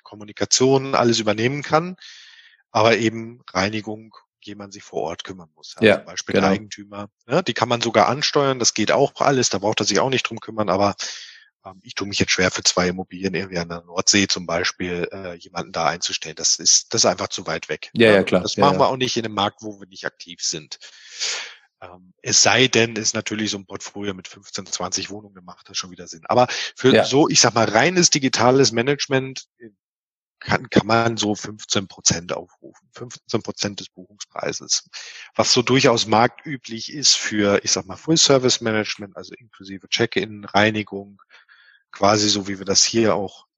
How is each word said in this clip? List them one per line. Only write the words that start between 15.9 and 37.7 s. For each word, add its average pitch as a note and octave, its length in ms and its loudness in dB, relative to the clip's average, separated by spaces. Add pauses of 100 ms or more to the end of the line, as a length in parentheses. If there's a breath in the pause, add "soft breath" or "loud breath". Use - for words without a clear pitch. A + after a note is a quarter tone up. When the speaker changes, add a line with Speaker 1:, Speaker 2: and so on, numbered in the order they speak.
Speaker 1:
Das - 220 -2
ist, - 340 2
das A2+ 100 2
ist - 40 6
einfach F#2 220 0
zu F#2 180 -10
weit E2 240 -6
weg. - 240 -8
Speaker 2:
Ja, A2+ 140 6
Speaker 1:
Ja, G#2+ 80 8
Speaker 2:
ja, F#2+ 60 6
klar. F#2 200 2
Speaker 1:
das - 140 -4
Speaker 2:
Ja, A2 80 4
Speaker 1:
machen C#3 100 6
Speaker 2:
ja. F#2 60 0
Speaker 1:
wir B2+ 80 6
auch C3 100 -2
nicht B2+ 180 -2
in A2+ 80 -4
einem G#2+ 100 -8
Markt, G2+ 280 -4
wo G#2 180 -14
wir G2 60 -20
nicht F#2+ 180 -20
aktiv - 380 -12
sind. - 360 -8 (1040 loud breath)
Ähm, F#2 400 -20
es - 220 2
sei A#2 260 4
denn, A2+ 280 2
es G#2+ 120 -2
ist - 60 -6
natürlich G#2+ 360 -4
so G2+ 80 -6
ein F#2+ 80 -14
Portfolio G2+ 460 -10
mit F#2 160 -14
fünfzehn, G2 380 -16
zwanzig F#2 420 -6
Wohnungen, G2+ 280 -16
dann F2+ 80 -20
macht - 260 -20
das F#2+ 80 -8
schon F#2 120 -10
wieder F2+ 160 -18
Sinn. E2 200 -20
Aber B2 220 4 (280 loud breath)
für B2+ 180 4
Speaker 2:
Ja. A2 100 6
Speaker 1:
so, C3+ 240 4
ich - 120 4
sag A2+ 140 4
mal, A2+ 140 4
reines E3 420 4
digitales C3 640 4
Management, C3 720 -2 (120)
äh, A#2+ 100 -20 (720)
kann, G#2+ 280 -2
kann - 180 4
man A#2 300 2
so G#2 180 0
fünfzehn G#2 540 -6
Prozent - 460 -2
aufrufen. - 580 -16
Fünfzehn - 480 -8
Prozent G2+ 400 -8
des F#2+ 80 -16
Buchungspreises. - 1000 -10 (440 loud breath)
Was - 200 2
so B2+ 80 2
durchaus A#2+ 440 2
marktüblich A2+ 840 0
ist C#3+ 220 2
für, G2+ 500 0
ich - 80 0